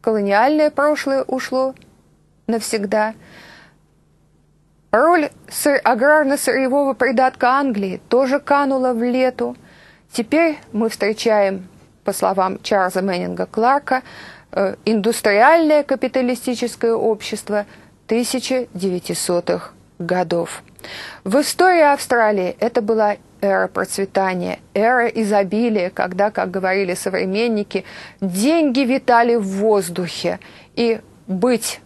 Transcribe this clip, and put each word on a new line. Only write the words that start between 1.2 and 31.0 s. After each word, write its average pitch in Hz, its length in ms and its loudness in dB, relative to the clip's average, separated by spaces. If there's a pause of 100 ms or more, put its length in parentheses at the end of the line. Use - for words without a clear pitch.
ушло 262 500 -4 (720)
навсегда. 214 680 -2 (1800)
Роль 302 360 4 (220)
сыр-, 285 340 0
аграрно-сырьевого 269 1080 2
придатка 254 560 0
Англии 208 580 -2
тоже 269 320 2
канула 269 540 0
в 226 80 -2
лету. 247 560 -2 (520)
Теперь 302 480 0 (140)
мы 220 160 0
встречаем, 202 800 0 (340)
по 202 120 -2
словам 190 480 0
Чарльза 185 400 0
Мэннинга 180 420 -4
Кларка, 262 580 0 (500)
э, 196 240 -2 (100)
индустриальное 233 960 4
капиталистическое 247 1120 -2
общество 208 720 -2 (400)
тысяча 240 680 -2
девятисотых 175 1000 -4 (240)
годов. 170 640 -4 (640)
В 233 180 2
истории 339 500 4
Австралии 214 680 0
это 233 220 0
была 214 360 0 (240)
эра 190 280 0
процветания, 190 880 -4 (160)
эра 233 320 2
изобилия, 208 840 0
когда, 185 400 -2
как 190 200 -4
говорили 185 440 -2
современники, 196 920 -2 (360)
деньги 254 600 0
витали 240 560 2
в 208 80 0
воздухе, 190 960 -2 (340)
и 226 260 -2 (260)